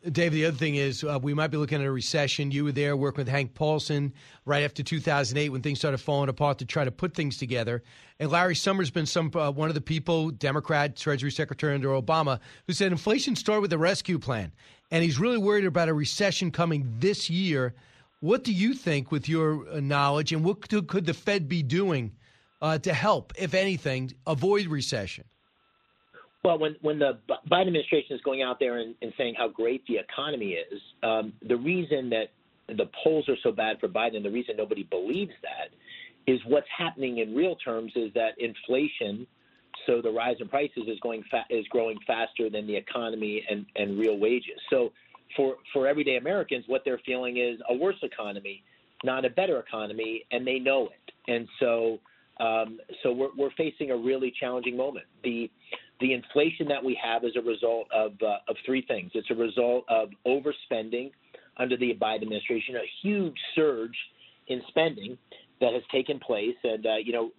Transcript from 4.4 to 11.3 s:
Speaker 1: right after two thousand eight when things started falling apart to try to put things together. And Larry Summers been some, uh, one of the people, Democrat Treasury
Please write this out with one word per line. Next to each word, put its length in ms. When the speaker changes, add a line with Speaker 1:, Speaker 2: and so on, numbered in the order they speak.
Speaker 1:
right 180
after 200
two 160
thousand 400
eight 100
when 140
things 160
started 180
falling 320
apart 300
to 60
try 200
to 60
put 240
things 220
together. 440
And 100
Larry 260
Summers 360
been 160
some, 260
uh, 160
one 200
of 60
the 60
people, 480
Democrat 640
Treasury 360